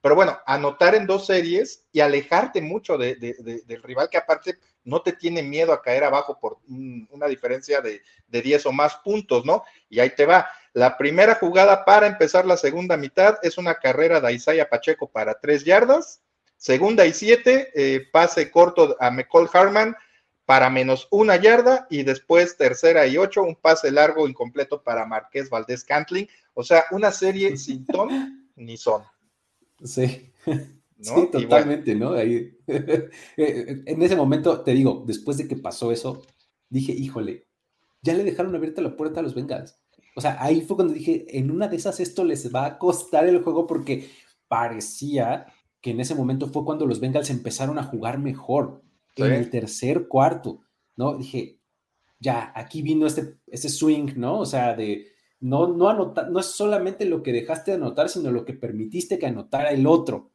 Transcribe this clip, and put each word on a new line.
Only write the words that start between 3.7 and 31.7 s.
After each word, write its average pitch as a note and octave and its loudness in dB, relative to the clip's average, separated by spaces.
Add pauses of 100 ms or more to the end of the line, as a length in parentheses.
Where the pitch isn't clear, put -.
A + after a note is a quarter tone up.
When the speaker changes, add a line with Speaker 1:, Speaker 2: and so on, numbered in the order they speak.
Speaker 1:
rival C3 -4
que F3 -2
aparte E3 -2 (240)
no D3 -4
te F3+ -2
tiene E3+ -4
miedo D#3 0
a - -2
caer C3 0
abajo C#3+ -2
por A2 -10
un, B2+ -14
una C#3+ -8
diferencia C3+ -4
de, G#2+ -10 (260)
de A#2+ -4
diez D3 0
o C3+ 0
más D3 0
puntos, G3+ -2
¿no? D3+ 0 (260)
Y A2 -2
ahí C3 4
te C#3+ 4
va. E3+ 6 (260)
La B2 4
primera F3+ 4
jugada F#3+ 4
para G#3 8
empezar F#3 2
la F3+ 4
segunda E3+ -2
mitad F#3+ 2
es E3+ -2
una F3 -2
carrera D3+ 2
de A#2+ 0
Isaiah D3+ 0
Pacheco - -2
para A2 -4
tres D3 0
yardas, A#3+ 4 (360)
segunda F#3 4
y D#3+ 0
siete, B3 2
eh, C3+ 0
pase E3 2
corto E3+ 6
a B2 2
McCall E3 2
Harman G3+ 4 (500)
para C3 6
menos C3 0
una G#3 4
yarda, A#3+ 6
y C#3+ -4
después E3 2
tercera D3+ 4
y C3 0
ocho, G3 0
un E3 -4
pase D#3+ 2
largo D3+ 4
incompleto C3+ -6
para A2+ -4
Marqués A2+ -8
Valdés A#2+ -6
Scantling. E3 -4 (280)
O B2 -6
sea, E3 4
una G3 2
serie F#3+ -2
Speaker 2:
<laughs> - -
Speaker 1:
sin - -10
ton C4+ -6
ni A#2 -16
son. G#2+ -2 (800)
Speaker 2:
Sí. - -6 (680)
Speaker 1:
¿No? A2 -12
Speaker 2:
Sí, F3 2
Speaker 1:
Y A#2+ -4
bueno. - -
Speaker 2:
totalmente, D3 0